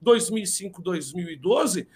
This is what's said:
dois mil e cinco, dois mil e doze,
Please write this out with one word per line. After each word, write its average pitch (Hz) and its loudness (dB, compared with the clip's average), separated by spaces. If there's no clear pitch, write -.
dois 226 4
mil 214 -2
e - -8
cinco, 185 -6
dois 156 -4
mil 175 -6
e 156 -12
doze, 185 0